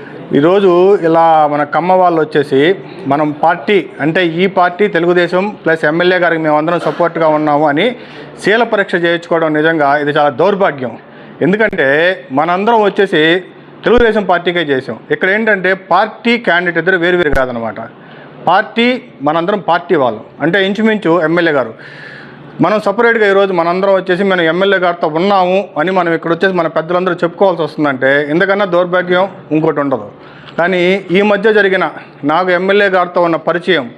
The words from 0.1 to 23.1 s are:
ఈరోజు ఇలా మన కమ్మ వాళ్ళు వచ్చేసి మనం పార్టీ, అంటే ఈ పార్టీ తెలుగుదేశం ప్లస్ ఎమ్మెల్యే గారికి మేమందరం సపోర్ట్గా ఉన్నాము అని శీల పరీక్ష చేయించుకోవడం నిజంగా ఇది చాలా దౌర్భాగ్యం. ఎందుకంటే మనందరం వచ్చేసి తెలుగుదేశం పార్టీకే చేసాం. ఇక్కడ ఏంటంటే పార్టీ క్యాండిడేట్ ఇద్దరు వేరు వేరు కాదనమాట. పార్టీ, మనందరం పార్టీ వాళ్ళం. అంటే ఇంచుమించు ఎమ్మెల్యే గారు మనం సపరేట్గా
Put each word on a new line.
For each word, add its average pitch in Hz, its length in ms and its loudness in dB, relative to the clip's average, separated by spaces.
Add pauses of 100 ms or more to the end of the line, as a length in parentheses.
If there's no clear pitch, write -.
ఈరోజు 180 600 4
ఇలా 165 520 2
మన 147 160 0
కమ్మ 156 280 -2
వాళ్ళు 175 300 2
వచ్చేసి 151 540 2 (320)
మనం 147 240 0
పార్టీ, 175 580 0 (100)
అంటే 165 280 0
ఈ 170 200 0
పార్టీ 180 400 0
తెలుగుదేశం 175 800 0
ప్లస్ 160 200 0
ఎమ్మెల్యే 175 340 2
గారికి 165 220 0
మేమందరం 156 380 0
సపోర్ట్గా 165 480 -2
ఉన్నాము 151 400 2
అని 180 280 0 (480)
శీల 214 200 2
పరీక్ష 196 320 -2
చేయించుకోవడం 170 580 0
నిజంగా 151 440 2
ఇది 147 140 -2
చాలా 147 180 2
దౌర్భాగ్యం. 156 680 -2 (440)
ఎందుకంటే 180 920 0
మనందరం 185 520 0
వచ్చేసి 180 600 2 (400)
తెలుగుదేశం 220 400 2
పార్టీకే 175 360 -2
చేసాం. 131 400 -4 (120)
ఇక్కడ 151 180 -2
ఏంటంటే 196 440 0
పార్టీ 208 640 -2
క్యాండిడేట్ 175 400 0
ఇద్దరు 175 200 0
వేరు 175 200 0
వేరు 151 180 0
కాదనమాట. 120 400 -4 (720)
పార్టీ, 220 540 0 (200)
మనందరం 165 380 0
పార్టీ 170 360 -2
వాళ్ళం. 120 280 0 (180)
అంటే 185 240 0
ఇంచుమించు 202 580 0
ఎమ్మెల్యే 165 300 0
గారు 120 200 -2 (880)
మనం 202 200 2
సపరేట్గా 220 480 2